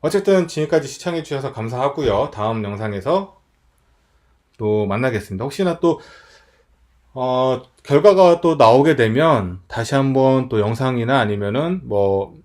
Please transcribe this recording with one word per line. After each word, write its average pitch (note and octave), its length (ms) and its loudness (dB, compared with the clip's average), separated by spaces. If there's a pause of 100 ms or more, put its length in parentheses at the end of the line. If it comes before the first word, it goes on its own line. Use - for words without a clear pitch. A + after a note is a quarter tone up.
어쨌든 F#3+ 480 0
지금까지 D3+ 400 -2
시청해주셔서 D3 640 -8
감사하고요. B2 800 -2
다음 A2 320 -4
영상에서 G#2+ 760 -6 (1160)
또 G#2+ 300 -2
만나겠습니다. G#2 580 -4
혹시나 E3+ 360 -4
또, E3+ 200 0 (1120)
어, B2+ 500 -2 (200)
결과가 F3 580 6
또 E3 160 2
나오게 C#3 380 6
되면 A2+ 760 0
다시 A#2 260 -6
한번 C3 540 2
또 A2+ 120 0
영상이나 A#2+ 580 -2
아니면은 A2 680 -2
뭐 G2 500 -2 (100)